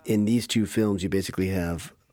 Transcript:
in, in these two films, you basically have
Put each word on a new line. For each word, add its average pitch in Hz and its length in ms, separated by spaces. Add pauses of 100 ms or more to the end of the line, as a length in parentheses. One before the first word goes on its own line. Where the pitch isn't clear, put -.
in, 110 160
in 104 40
these 117 200
two 110 200
films, 101 380
you 95 60
basically 95 380
have 85 460 (200)